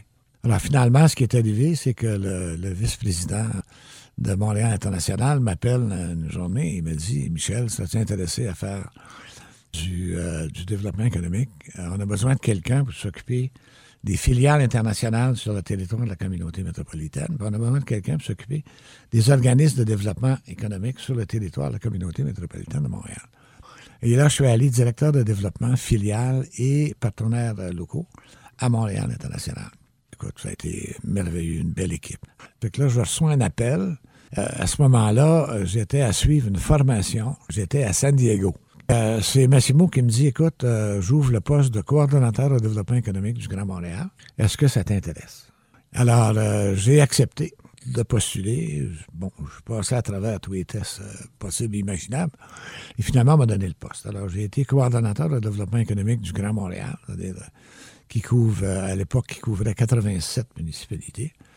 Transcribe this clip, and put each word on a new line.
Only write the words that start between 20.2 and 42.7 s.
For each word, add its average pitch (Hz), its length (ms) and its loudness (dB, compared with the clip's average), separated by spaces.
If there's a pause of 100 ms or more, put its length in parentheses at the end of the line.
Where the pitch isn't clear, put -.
économique 104 540 -6
sur 131 140 -6
le 113 120 -4
territoire 85 420 -4
de 64 60 -4
la 101 40 -6
communauté 92 460 -4
métropolitaine - 580 -6
de 65 60 -2
Montréal. » - 320 -10 (800)
Et 120 140 4
là, 147 120 6
je 135 80 2
suis 139 100 4
allé 123 240 4
directeur 120 420 2
de 139 100 4
développement, 107 540 0
filiale 120 720 0 (100)
et 143 420 0
partenaires, 113 600 -2
euh, 90 140 -6
locaux 85 340 -8 (520)
à 127 120 0
Montréal 104 420 0
International. - 560 -10 (460)
Écoute, - 280 -14
ça - 60 -8
a 90 40 -8
été - 520 -10
merveilleux, 82 560 -4
une 85 120 -4
belle 87 200 -4
équipe. - 320 -10 (380)
Fait 107 80 -4
que 131 100 -8
là, 143 80 2
je 123 120 2
reçois 156 320 0
un 135 100 2
appel. 139 560 -2 (400)
Euh, 101 120 -2
à - 160 -4
ce - 140 -2
moment-là, 131 720 6
euh, 101 160 -2
j'étais 110 340 0
à 110 140 2
suivre 139 340 2
une 98 80 0
formation. 123 800 2 (140)
J'étais 107 340 -2
à 98 80 0
San 139 240 4
Diego. 104 380 4 (360)
Euh, 113 300 4
c'est 131 260 4
Massimo 139 400 6
qui 131 160 2
me 120 60 4
dit, « 123 200 4
Écoute, 156 360 2
euh, 107 360 0
j'ouvre 131 300 2
le 110 100 2
poste 143 320 2
de 107 80 0
coordonnateur 139 720 4
au 131 80 4
développement 110 380 0